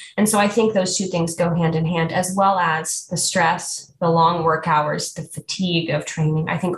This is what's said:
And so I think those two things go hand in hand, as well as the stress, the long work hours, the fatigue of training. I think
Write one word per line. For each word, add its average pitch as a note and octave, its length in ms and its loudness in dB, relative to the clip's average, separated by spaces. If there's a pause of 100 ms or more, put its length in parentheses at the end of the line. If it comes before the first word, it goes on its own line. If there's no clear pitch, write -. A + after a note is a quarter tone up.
(180)
And G#3+ 100 4
so G#3+ 100 2
I G3+ 100 4
think A3 260 2
those F#3 240 0
two F#3 80 -2
things E3 300 -2
go E3+ 180 2
hand E3 200 2
in D#3+ 120 0
hand, E3 260 0
as F#3 240 -2
well G3 220 2
as E3 480 -2
the F3+ 100 -6
stress, - 840 -2
the E3+ 100 2
long E3 320 4
work D#3+ 260 0
hours, D3+ 460 0
the E3 80 -10
fatigue E3 680 -4
of D3+ 160 -2
training. D#3 460 0
I D#3+ 80 -2
think F3+ 200 -2